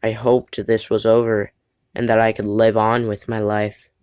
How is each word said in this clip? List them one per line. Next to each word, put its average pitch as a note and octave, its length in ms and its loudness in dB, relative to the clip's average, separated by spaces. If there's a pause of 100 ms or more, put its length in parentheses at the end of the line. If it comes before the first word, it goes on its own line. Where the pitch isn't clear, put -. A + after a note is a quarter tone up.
I A2+ 100 -2
hoped A#2 540 -2
this A2 240 -2
was A2 160 -2
over A2+ 460 2 (420)
and A#2+ 140 -4
that A2 120 2
I A2+ 120 2
could A2 140 -6
live A2 320 2
on A2+ 300 0
with G#2 200 -8
my A2+ 120 -4
life. G#2 500 -4 (140)